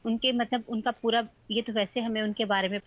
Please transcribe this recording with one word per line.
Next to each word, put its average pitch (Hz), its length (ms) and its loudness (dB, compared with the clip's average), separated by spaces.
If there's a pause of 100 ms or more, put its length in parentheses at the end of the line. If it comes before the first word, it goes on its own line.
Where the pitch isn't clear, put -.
उनके, 233 260 2
मतलब, 240 380 0
उनका 233 220 0
पूरा, 226 320 0 (280)
ये 220 100 0
तो 220 120 -6
वैसे 214 260 0
हमें 226 220 0
उनके 214 240 -2
बारे 196 240 2
में 202 180 -2